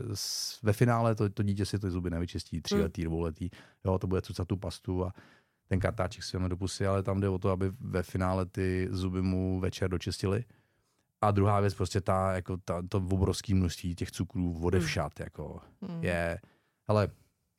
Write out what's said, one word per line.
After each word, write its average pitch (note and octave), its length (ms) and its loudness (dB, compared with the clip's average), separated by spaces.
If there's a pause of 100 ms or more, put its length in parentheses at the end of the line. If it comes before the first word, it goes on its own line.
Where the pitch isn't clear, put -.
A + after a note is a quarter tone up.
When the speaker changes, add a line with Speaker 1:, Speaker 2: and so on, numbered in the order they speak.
(140)
Speaker 1:
s-, - 500 -6
ve G#2+ 100 4
finále A#2 420 4
to, A2 140 2
to G#2 140 -2
dítě G2+ 220 2
si G2+ 140 -2
ty G2 100 -2
zuby F2 200 -2
nevyčistí, E2+ 520 -4
tříletý, E2 400 0
Speaker 2:
Hmm. E2 100 -2
Speaker 1:
dvouletý, E2 380 -2 (360)
jo, F#2+ 140 4
to - 80 -2
bude F2+ 140 2
cucat F#2 260 -6
tu G2 100 0
pastu F2+ 480 -4
a F2+ 80 -6 (540)
ten F#2 120 2
kartáček F2+ 440 -2
si - 140 -6
dáme F#2 120 0
do F2+ 80 -2
pusy, F#2+ 300 -2
ale G2 160 2
tam G2 160 0
jde G2 100 2
o F#2 100 0
to, G2 100 2
aby F#2+ 300 0
ve F#2+ 240 -2
finále F#2 420 0
ty F#2 460 0
zuby F#2 300 0
mu F#2 380 2
večer F#2 300 -2
dočistili. G2 540 -2 (800)
A G#2+ 100 6
druhá G2+ 280 6
věc, G2+ 140 2
prostě F#2+ 280 0
ta, F#2+ 320 2
jako F#2 240 -4
ta, F2 320 -4
to - 80 0
obrovský F#2 560 2
množství F2+ 420 2
těch - 160 -6
cukrů F2 520 -2
odevšat, E2+ 560 2
Speaker 2:
Hmm. - 60 -6
Speaker 1:
jako, D2+ 360 -12 (200)
Speaker 2:
Hmm. E3+ 220 -8
Speaker 1:
je, E2+ 360 0 (480)
hele, G#2 200 4 (520)